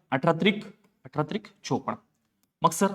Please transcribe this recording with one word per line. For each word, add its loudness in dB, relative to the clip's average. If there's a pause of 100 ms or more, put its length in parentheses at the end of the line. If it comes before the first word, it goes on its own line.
(120)
अठरा 2
त्रिक, 2 (400)
अठरा -4
त्रिक -6 (180)
चोपन्न. -4 (640)
मग 4
सर, 0